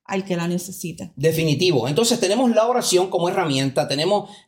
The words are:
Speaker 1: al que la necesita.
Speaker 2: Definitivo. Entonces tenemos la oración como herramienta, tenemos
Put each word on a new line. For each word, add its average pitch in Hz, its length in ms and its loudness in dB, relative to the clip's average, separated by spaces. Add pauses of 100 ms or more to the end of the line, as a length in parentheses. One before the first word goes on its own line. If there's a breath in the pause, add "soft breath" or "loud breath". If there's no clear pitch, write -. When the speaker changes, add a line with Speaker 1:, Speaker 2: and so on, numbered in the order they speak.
Speaker 1:
al 196 220 -6
que 190 100 -4
la 170 140 -2
necesita. 175 680 -8
Speaker 2:
Definitivo. 156 720 2
Entonces 226 320 2
tenemos 226 340 2
la 220 140 2
oración 190 420 2
como 175 200 0
herramienta, 143 580 0
tenemos 170 420 -2 (180 loud breath)